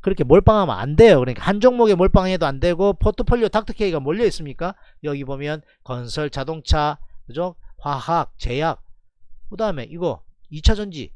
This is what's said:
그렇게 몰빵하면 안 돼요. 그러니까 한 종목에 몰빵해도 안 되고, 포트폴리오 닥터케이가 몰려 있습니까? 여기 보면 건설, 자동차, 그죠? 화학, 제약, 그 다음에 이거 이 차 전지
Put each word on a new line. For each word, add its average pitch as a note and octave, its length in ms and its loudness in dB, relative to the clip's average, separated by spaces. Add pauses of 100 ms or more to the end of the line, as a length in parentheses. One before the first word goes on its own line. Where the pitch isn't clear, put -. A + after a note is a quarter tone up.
그렇게 - 240 0
몰빵하면 F#3 500 6
안 B2 220 -4
돼요. G#3 240 10
그러니까 B2 240 -4
한 G3+ 160 0
종목에 A#3+ 340 6
몰빵해도 F#3 520 0
안 C3+ 140 -4
되고, F3 340 2
포트폴리오 A3 540 0
닥터케이가 G#3 520 -2
몰려 E3 240 -2
있습니까? E3 500 -4 (300)
여기 C#3+ 200 -6
보면 C#3+ 360 -8 (240)
건설, B2+ 460 -8
자동차, D3+ 680 -2 (280)
그죠? E3+ 300 -8 (200)
화학, C#3+ 640 -4
제약, C#3 440 -4 (680)
그 - 80 -10
다음에 F#3 260 -2
이거 B2+ 400 -6 (240)
이 D3+ 140 -14
차 A3 120 6
전지 F3+ 420 -10